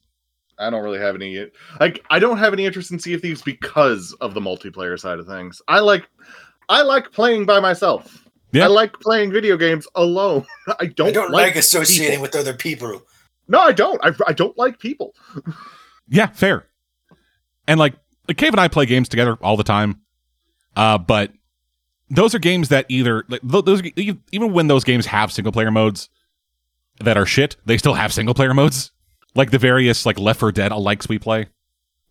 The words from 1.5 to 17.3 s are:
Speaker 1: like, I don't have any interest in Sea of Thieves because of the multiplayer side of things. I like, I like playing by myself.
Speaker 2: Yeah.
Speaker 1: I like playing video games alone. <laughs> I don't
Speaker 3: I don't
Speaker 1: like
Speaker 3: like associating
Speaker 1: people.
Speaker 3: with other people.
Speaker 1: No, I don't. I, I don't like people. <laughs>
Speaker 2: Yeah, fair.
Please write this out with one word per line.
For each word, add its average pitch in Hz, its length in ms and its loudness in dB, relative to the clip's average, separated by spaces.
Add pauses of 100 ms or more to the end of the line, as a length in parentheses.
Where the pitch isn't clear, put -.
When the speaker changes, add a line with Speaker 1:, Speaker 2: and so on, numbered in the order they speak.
Speaker 1:
like, 170 320 -2
I 160 80 2
don't 226 180 0
have 208 160 2
any 196 140 -2
interest 185 240 -8
in 175 80 -8
Sea 175 160 -8
of 170 80 -10
Thieves 165 180 -8
because 123 800 -2
of 101 140 -8
the 107 40 -6
multiplayer 92 600 -10
side 90 180 -8
of 85 80 -14
things. 90 420 -16
I 170 120 4
like, 202 280 2 (640)
I 254 140 4
like 269 280 0
playing 220 360 0
by 202 120 6
myself. 180 640 -2 (280)
Speaker 2:
Yeah. 165 140 4
Speaker 1:
I - 20 4
like 214 320 4
playing 214 320 0
video 208 260 2
games 160 380 0
alone. 175 500 0 (220)
<laughs> 214 120 -6
I - 60 -4
don't 147 220 0
Speaker 3:
I 220 40 2
don't 202 200 0
Speaker 1:
like 175 160 4
Speaker 3:
like 180 80 -2
associating 156 640 2
Speaker 1:
people. - 20 -6
Speaker 3:
with 135 140 -8
other 135 180 -4
people. 120 480 -10 (460)
Speaker 1:
No, 240 120 4
I 330 120 4
don't. 240 340 0
I, 165 80 2 (140)
I 165 60 -2
don't 180 260 -2
like 240 180 -2
people. - 380 -12 (200)
<laughs> 147 80 -14 (640)
Speaker 2:
Yeah, 190 200 2
fair. 185 400 -2 (1000)